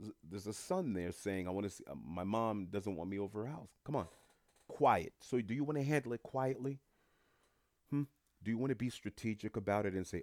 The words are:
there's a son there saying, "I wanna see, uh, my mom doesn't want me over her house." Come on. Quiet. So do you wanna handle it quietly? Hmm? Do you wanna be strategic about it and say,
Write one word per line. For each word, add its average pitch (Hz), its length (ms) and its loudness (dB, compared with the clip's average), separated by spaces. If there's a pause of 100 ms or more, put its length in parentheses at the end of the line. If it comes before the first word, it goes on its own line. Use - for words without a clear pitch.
(240)
there's 92 220 -8
a 107 80 -4
son 180 400 0
there 87 180 0
saying, 95 360 -2
"I 92 40 -2
wanna 98 200 0
see, - 180 -14
uh, 71 60 -8
my 71 280 -6
mom 104 440 0
doesn't 98 280 -2
want 85 140 -4
me 98 80 -4
over 101 280 -4
her 135 60 -6
house." 165 200 -10 (120)
Come 147 120 -4
on. 110 120 0 (600)
Quiet. 113 540 6
So 127 200 0
do 107 140 -2
you 143 80 0
wanna 143 200 0
handle 135 300 2
it 117 80 -4
quietly? 131 580 0 (1080)
Hmm? 143 140 2 (400)
Do 107 80 0
you 113 60 2
wanna 131 180 2
be 120 140 0
strategic 107 640 -4
about 101 300 4
it 95 80 2
and 92 120 2
say, 87 180 -4